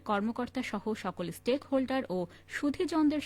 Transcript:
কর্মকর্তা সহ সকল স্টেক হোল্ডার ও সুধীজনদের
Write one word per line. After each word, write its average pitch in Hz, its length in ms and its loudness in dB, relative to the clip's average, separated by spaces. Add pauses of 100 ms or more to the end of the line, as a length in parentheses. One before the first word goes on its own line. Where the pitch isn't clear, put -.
কর্মকর্তা 233 520 0 (100)
সহ 202 120 -4 (200)
সকল 180 220 -4 (120)
স্টেক 277 320 0
হোল্ডার 262 340 2 (120)
ও - 20 0 (380)
সুধীজনদের 302 720 2